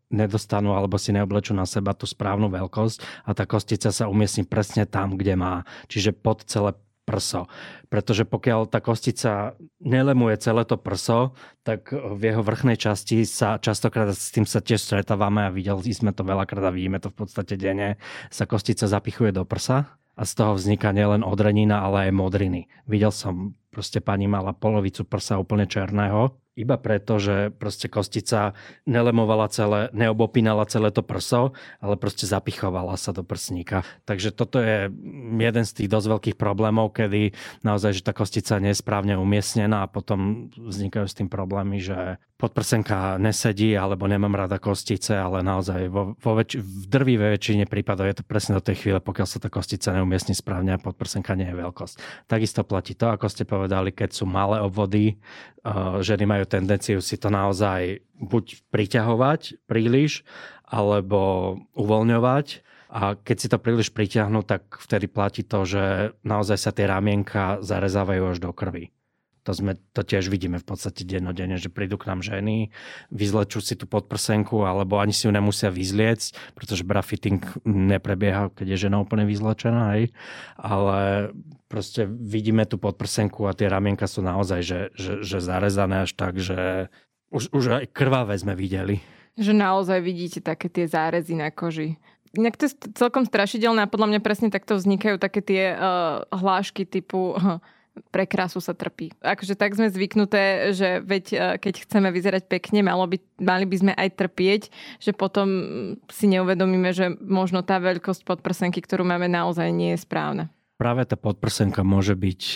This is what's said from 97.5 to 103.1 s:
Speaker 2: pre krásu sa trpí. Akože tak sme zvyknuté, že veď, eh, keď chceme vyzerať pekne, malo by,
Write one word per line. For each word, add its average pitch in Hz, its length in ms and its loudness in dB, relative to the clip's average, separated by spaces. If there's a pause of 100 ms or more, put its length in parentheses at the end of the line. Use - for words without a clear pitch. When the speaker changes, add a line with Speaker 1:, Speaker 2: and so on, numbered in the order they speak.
Speaker 2:
pre 185 160 0
krásu 180 320 -2
sa 170 160 -8
trpí. 160 320 -8 (160)
Akože 196 320 -2
tak 202 160 0
sme 214 160 2
zvyknuté, 196 840 2
že 185 300 0
veď, 190 300 -2
eh, - 60 0 (200)
keď 190 140 -4 (120)
chceme 196 280 4
vyzerať 185 340 0
pekne, 196 380 2
malo 180 240 2
by, 185 80 -2 (240)